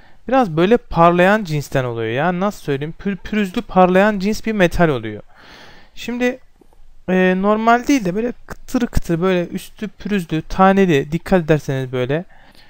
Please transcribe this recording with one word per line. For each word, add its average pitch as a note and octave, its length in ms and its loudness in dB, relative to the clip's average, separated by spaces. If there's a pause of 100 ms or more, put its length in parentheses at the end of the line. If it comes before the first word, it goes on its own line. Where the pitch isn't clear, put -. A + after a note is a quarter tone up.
(280)
biraz A3+ 300 0
böyle G3+ 200 4
parlayan F3 680 2
cinsten D3 400 -4
oluyor. A2+ 280 -4
Yani E3+ 280 -2
nasıl G3 240 -6
söyleyeyim? D3 360 -6
Pür-, G3 180 -6
pürüzlü G#3 440 -4
parlayan F#3 580 2
cins G#3 260 -4
bir A3 60 -2
metal F3 380 2
oluyor. A2 340 -6 (720)
Şimdi, B3 440 -4 (720)
e, F#3 280 4
normal A3 500 2
değil C4+ 180 2
de F3 100 -2
böyle A#3 180 -4 (120)
kıtır - 420 -4
kıtır, - 340 0
böyle F3+ 260 0
üstü - 400 -10
pürüzlü, F3+ 540 -4
taneli, F#3+ 680 2
dikkat E3+ 320 0
ederseniz C#3 480 -2
böyle. C3 340 -4 (440)